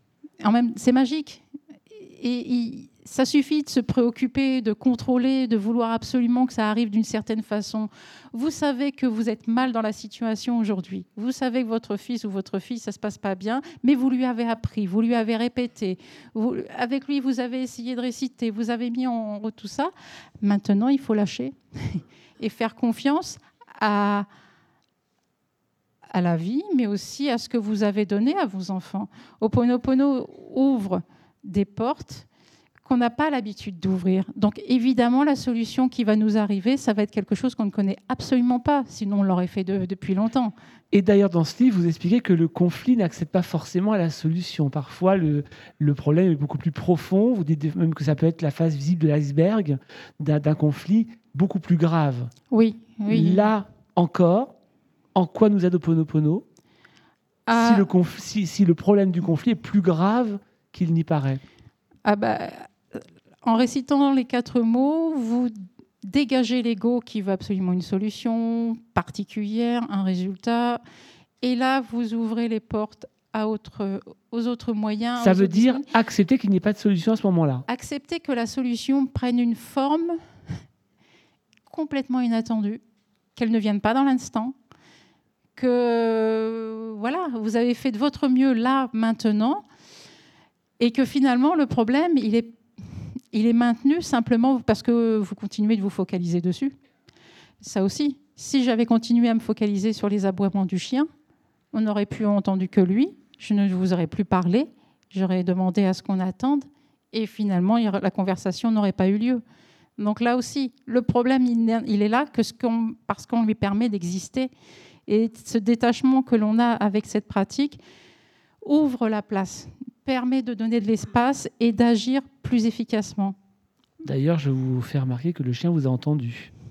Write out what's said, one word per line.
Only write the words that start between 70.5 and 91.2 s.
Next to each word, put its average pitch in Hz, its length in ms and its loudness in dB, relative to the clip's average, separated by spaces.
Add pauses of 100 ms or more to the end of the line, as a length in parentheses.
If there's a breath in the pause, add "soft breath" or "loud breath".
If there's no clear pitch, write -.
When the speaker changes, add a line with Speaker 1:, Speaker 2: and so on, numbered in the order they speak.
Speaker 1:
Et 254 120 0
là, 262 260 0
vous 233 340 -4
ouvrez 233 340 -2
les 226 120 -2
portes - 460 -6 (260)
à 220 160 -2
autre, 196 520 -6 (320)
aux 233 140 -4
autres 240 260 -4
moyens, 214 520 -2
Speaker 2:
Ça 196 80 6
Speaker 1:
aux - 20 4
Speaker 2:
veut 190 100 4
Speaker 1:
autres 170 80 0
Speaker 2:
dire 240 220 4
Speaker 1:
disponibles. 269 240 -2
Speaker 2:
accepter 220 400 2
qu'il 196 120 -2
n'y 190 60 4
ait 175 40 2
pas 208 120 0
de 196 60 -6
solution 202 340 2
à 220 40 2
ce 208 100 -4
moment-là. 156 420 2
Speaker 1:
Accepter 277 520 -8
que 285 120 -6
la 233 140 -2
solution 262 600 -2
prenne 247 320 -2
une 240 160 2
forme 302 580 -2 (1600 loud breath)
complètement 269 500 -4
inattendue, 226 600 -2 (540)
qu'elle 226 160 -2
ne 226 80 2
vienne 208 220 0
pas 214 140 0
dans 269 100 4
l'instant, 254 500 -2 (1000 soft breath)
que, 226 1400 0
voilà, 294 280 -2 (140)
vous 214 160 -2
avez 240 180 2
fait 262 180 -4
de 208 60 -8
votre 285 300 0
mieux 262 240 4
là, 254 400 2
maintenant, 226 720 0 (1160 soft breath)
et 233 120 2
que 262 120 2
finalement, 269 500 2